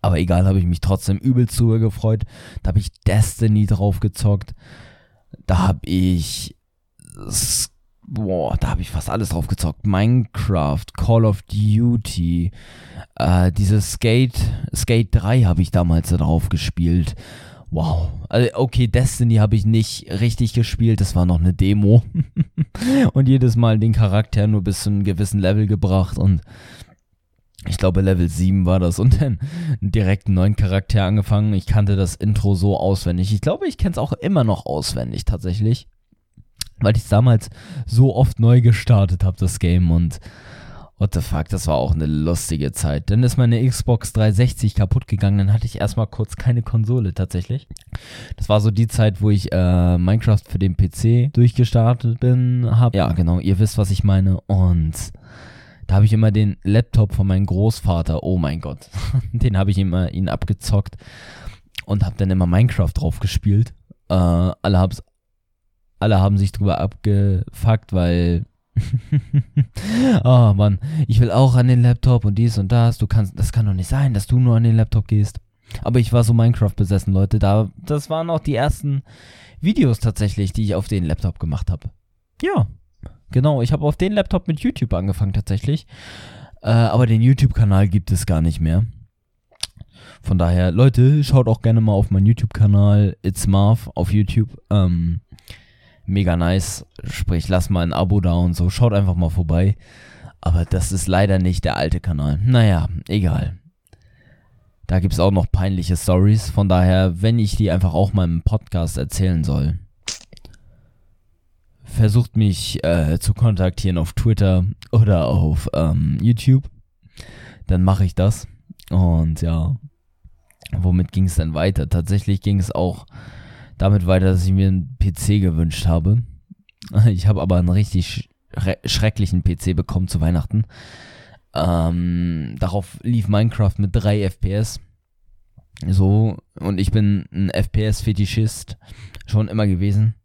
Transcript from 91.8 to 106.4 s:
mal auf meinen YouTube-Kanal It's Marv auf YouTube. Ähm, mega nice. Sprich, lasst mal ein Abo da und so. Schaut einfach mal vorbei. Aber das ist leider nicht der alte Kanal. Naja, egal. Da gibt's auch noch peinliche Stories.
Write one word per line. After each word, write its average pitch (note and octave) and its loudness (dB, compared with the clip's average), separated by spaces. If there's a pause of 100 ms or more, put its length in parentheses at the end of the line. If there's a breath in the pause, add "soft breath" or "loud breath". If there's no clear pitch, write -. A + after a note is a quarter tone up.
mal G#2+ 2
auf G2+ 0
meinen G2 2
YouTube-Kanal G#2 2
It's - -4
Marv G2+ 2
auf F2+ -4
YouTube. G#2+ 0 (120)
Ähm, F2 0 (880 loud breath)
mega F#2+ 0
nice. F2 -2 (180)
Sprich, - -4
lasst F2+ 0
mal F2+ 0
ein E2+ -4
Abo F#2 0
da F2 0
und F2 0
so. F2+ -2
Schaut A#2+ 0
einfach G2 0
mal E2+ 0
vorbei. F2 0 (640 loud breath)
Aber E2 0
das - -4
ist F#2 -4
leider F#2+ 2
nicht F2+ 0
der C#2 -2
alte D#2 -2
Kanal. D2 -2
Naja, A2 2 (200)
egal. F2+ -2 (1300 soft breath)
Da F#2 0
gibt's F2+ -2
auch F#2+ 4
noch F#2 0
peinliche F#2 -2
Stories. G2+ 2